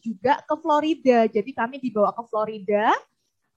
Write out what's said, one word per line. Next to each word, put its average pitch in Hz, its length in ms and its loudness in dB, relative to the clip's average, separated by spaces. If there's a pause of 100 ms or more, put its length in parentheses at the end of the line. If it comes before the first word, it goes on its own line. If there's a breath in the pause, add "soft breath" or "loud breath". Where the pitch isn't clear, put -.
juga 233 400 -2
ke - 160 -6
Florida. 294 720 2
Jadi 226 240 -4
kami 254 240 -6
dibawa 208 320 0
ke 226 160 -10
Florida, 214 640 -2 (640)